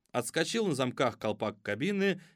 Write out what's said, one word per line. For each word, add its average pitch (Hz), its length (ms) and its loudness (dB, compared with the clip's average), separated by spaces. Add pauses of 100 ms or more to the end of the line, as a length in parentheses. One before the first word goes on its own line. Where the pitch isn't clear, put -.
(120)
Отскочил 165 560 0
на 151 80 0
замках 123 420 0
колпак 107 440 -2
кабины, 190 600 0 (140)